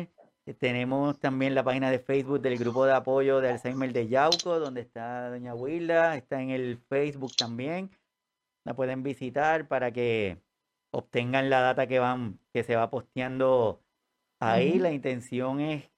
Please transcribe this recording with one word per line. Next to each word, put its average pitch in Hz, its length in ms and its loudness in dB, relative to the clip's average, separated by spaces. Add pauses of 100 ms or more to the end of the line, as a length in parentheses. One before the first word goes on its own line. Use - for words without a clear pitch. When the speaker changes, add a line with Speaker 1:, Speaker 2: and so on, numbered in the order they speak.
(460)
Speaker 1:
Eh, - 80 -12
tenemos 131 680 0
también 135 360 0
la 131 80 2
página 131 280 0
de 127 80 2
Facebook 135 420 0
del 123 180 0
grupo 120 260 2
de 135 80 6
apoyo 135 480 2
de 131 80 2
Alzheimer 127 440 -4
de 117 140 0
Yauco, 165 520 2
donde 131 220 -6
está 120 480 -10
doña 123 260 -10
Wilda, 165 600 0
está 131 240 -6
en 131 100 -6
el 127 260 -4 (120)
Facebook 139 480 -2
también. 139 520 -4 (760)
La 131 100 -6
pueden 131 280 -2
visitar 143 640 -2
para 127 240 0
que 113 460 0 (540)
obtengan 127 580 -2
la 131 120 6
data 131 260 2
que 127 120 2
van, 123 400 -2 (140)
que 117 100 0
se 117 120 0
va 113 140 2
posteando 127 920 0 (600)
ahí. 117 320 4
Speaker 2:
Ujú. - 60 4
Speaker 1:
La 175 120 2
intención 127 680 -4
es 151 360 -6